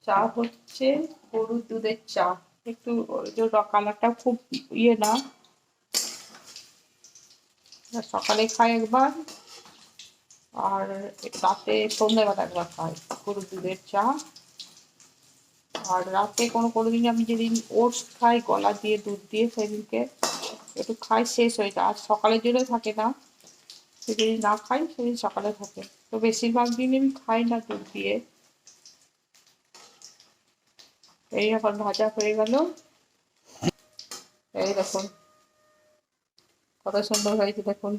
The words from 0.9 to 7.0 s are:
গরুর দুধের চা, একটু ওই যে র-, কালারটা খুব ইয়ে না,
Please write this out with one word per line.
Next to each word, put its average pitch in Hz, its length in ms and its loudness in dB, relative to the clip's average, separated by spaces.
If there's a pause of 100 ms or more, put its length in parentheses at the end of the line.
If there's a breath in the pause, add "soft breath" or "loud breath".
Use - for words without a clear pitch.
গরুর 226 380 -2
দুধের 220 280 -4 (160)
চা, 180 120 2 (460)
একটু 240 180 -10 (260)
ওই - 200 -4
যে 226 60 2 (120)
র-, 214 180 4
কালারটা 208 360 2 (140)
খুব 240 140 2 (440)
ইয়ে 233 140 8 (100)
না, 214 80 4 (3000)